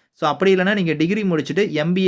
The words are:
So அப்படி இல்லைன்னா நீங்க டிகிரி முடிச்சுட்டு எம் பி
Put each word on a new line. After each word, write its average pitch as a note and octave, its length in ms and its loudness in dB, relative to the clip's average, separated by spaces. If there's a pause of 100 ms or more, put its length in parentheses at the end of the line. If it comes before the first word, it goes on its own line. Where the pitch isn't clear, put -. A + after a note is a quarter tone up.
(200)
So D#3+ 100 -2
அப்படி E3 240 2
இல்லைன்னா F#3 260 2
நீங்க E3 220 0
டிகிரி G#3 300 0
முடிச்சுட்டு D#3 320 -2 (180)
எம் E3 160 0
பி F#3+ 100 0